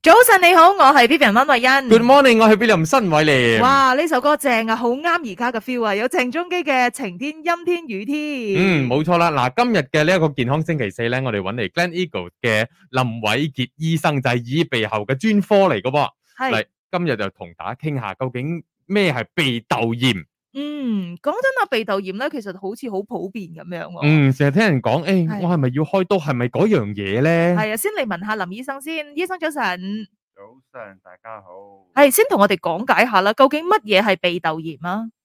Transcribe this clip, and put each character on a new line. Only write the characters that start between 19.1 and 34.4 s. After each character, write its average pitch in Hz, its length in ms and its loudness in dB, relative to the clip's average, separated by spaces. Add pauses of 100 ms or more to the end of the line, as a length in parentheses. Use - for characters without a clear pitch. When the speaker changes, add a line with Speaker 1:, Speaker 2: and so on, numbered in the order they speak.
Speaker 2:
係 120 140 -4 (100)
鼻 131 320 -2
竇 117 260 -2
炎？ 120 220 0 (440)
Speaker 1:
嗯， 240 580 -6
講 285 160 -4
真 508 180 -2 (100)
啊， 392 80 -2
鼻 277 160 -4
竇 196 140 -4
炎 185 180 -10
呢， 262 140 -6
其 277 100 -8
實 202 180 -12
好 196 140 -8
似 233 160 -12
好 196 140 -6
普 196 260 -10
遍 196 200 -12
噉 160 160 -20
樣 170 180 -12
喎。 160 180 -14
Speaker 2:
嗯， 147 320 4
成 143 140 2
日 - 40 4
聽 196 120 2
人 156 180 2
講， 139 240 0
誒， 180 220 0
Speaker 1:
係。 202 120 -6
Speaker 2:
我 175 140 -2
係 170 40 0
咪 131 120 0
要 139 140 -2
開 190 220 0
刀？ 202 120 0
係 147 160 -2
咪 123 140 -2
嗰 151 200 0
樣 170 160 2 (120)
嘢 101 260 -2
呢？ 170 340 2
Speaker 1:
係 214 180 -2
啊， 226 40 -6
先 415 140 -4
嚟 381 160 -6
問 185 180 -8
下 214 100 -4
林 190 220 -8
醫 254 60 -12
生 277 180 -10
先。 294 340 -10
醫 349 120 -4
生 370 100 -8
早 320 140 -4
晨。 202 560 -6 (260)
Speaker 3:
早 98 80 -20 (320)
晨， 101 300 -18
大 90 140 -20
家 113 260 -18
好。 98 500 -20
Speaker 1:
係， 285 160 6
先 415 180 2
同 277 140 0
我 202 80 4
哋 190 100 0
講 180 320 -4
解 196 140 4
下 214 160 2
啦， 202 120 2
究 269 160 4
竟 302 160 -4
乜 403 160 0
嘢 208 200 2
係 208 140 0
鼻 175 240 -4
竇 165 200 -4